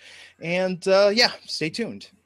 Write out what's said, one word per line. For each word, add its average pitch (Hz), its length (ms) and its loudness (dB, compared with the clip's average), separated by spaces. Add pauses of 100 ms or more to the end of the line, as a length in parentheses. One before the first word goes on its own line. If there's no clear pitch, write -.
(420)
And, 180 460 -4
uh, 196 260 6
yeah, 233 180 2 (140)
stay - 240 -6
tuned. 139 400 -10 (160)